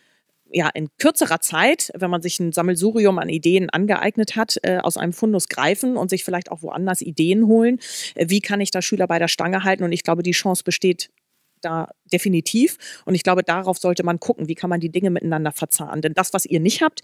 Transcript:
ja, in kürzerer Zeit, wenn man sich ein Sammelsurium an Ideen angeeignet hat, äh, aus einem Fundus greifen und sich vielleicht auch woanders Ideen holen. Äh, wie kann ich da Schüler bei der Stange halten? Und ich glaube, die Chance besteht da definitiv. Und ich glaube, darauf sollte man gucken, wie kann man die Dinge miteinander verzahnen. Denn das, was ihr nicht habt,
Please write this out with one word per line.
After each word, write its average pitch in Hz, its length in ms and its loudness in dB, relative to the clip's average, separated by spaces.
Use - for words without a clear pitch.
ja, 156 220 0
in 156 160 -6
kürzerer 254 420 2
Zeit, 208 540 0
wenn 180 140 -4
man 175 140 -2
sich 175 180 -4
ein 170 120 -2
Sammelsurium 185 680 2
an 165 100 -4
Ideen 170 400 2
angeeignet 208 680 0
hat, 220 260 -2
äh, 185 160 0
aus - 180 -2
einem 175 160 -2
Fundus 208 380 0
greifen 208 480 0
und 180 100 -2
sich 185 160 -2
vielleicht 180 260 -4
auch 160 120 -12
woanders 185 400 -4
Ideen 180 440 2
holen. 226 320 6
Äh, 165 160 0
wie 202 100 2
kann 202 220 -2
ich 196 80 -4
da 185 100 -2
Schüler 185 260 0
bei 170 120 2
der 170 100 2
Stange 185 340 -2
halten? 190 220 0
Und 170 80 -2
ich 175 100 -2
glaube, 170 200 0
die 180 100 0
Chance 185 320 -2
besteht 180 460 -2
da 165 300 -6
definitiv. 190 680 2
Und 190 100 0
ich 165 80 0
glaube, 185 200 2
darauf 185 340 -2
sollte 180 260 0
man 175 160 -2
gucken, 156 300 -2
wie 160 60 -4
kann 180 160 -6
man 175 100 -2
die 165 100 -2
Dinge 180 200 0
miteinander 156 420 -2
verzahnen. 151 480 -6
Denn 156 140 -2
das, 185 180 0
was - 140 -2
ihr 170 120 0
nicht 175 220 2
habt, - 240 0